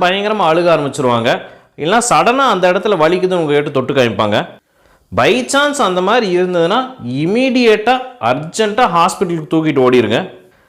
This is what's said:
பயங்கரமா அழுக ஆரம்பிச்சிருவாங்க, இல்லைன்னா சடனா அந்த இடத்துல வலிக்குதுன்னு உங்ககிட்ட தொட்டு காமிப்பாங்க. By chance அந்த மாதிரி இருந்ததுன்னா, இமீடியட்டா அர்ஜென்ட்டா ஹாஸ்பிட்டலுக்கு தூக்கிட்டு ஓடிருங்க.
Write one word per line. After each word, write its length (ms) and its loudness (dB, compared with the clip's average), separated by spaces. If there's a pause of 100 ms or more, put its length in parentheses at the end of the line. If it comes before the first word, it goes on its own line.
பயங்கரமா 460 -2
அழுக 240 2
ஆரம்பிச்சிருவாங்க, 540 0 (520)
இல்லைன்னா 160 0 (120)
சடனா 420 2
அந்த 200 0
இடத்துல 280 0
வலிக்குதுன்னு 420 2
உங்ககிட்ட 340 0
தொட்டு 200 -2
காமிப்பாங்க. 400 0 (840)
By 140 2 (200)
chance 340 0
அந்த 200 0
மாதிரி 200 0 (100)
இருந்ததுன்னா, 420 0 (440)
இமீடியட்டா 720 2 (360)
அர்ஜென்ட்டா 540 -2 (100)
ஹாஸ்பிட்டலுக்கு 580 -2
தூக்கிட்டு 340 0
ஓடிருங்க. 340 2 (480)